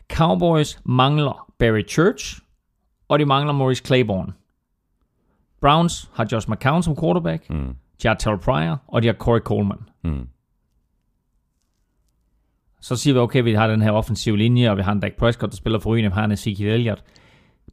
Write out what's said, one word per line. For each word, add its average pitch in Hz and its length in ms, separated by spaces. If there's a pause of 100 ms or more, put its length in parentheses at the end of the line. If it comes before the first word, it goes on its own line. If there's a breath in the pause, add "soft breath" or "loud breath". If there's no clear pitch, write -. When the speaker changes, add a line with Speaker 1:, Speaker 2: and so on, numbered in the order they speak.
Speaker 1:
Cowboys 170 760
mangler 135 760
Barry 110 300
Church, - 500 (680)
og 147 120
de 147 60
mangler 143 280
Maurice 131 320
Claiborne. 107 480 (1300)
Browns 160 520
har 113 180
Josh 113 180
McCown 147 340
som 165 180
quarterback, 165 480
Speaker 2:
Mm. 67 260 (280)
Speaker 1:
de 120 40
har 110 80
Terrell 104 260
Pryor, 147 360 (100)
og 117 140
de 113 60
har 113 60
Corey 117 260
Coleman. 104 380 (260)
Speaker 2:
Mm. 69 240 (2500)
Speaker 1:
Så - 140
siger 139 180
vi, 127 60
okay, 120 240
vi 117 100
har 107 140
den 110 140
her 107 100
offensive 107 460
linje, 120 340
og 98 60
vi 98 40
har 98 100
en 101 80
Dak 101 180
Prescott, 117 340
der 98 60
spiller 113 220
forrygende, 110 300
vi 92 40
har 107 120
en 104 60
Ezekiel 101 380
Elliott. 110 340 (680 soft breath)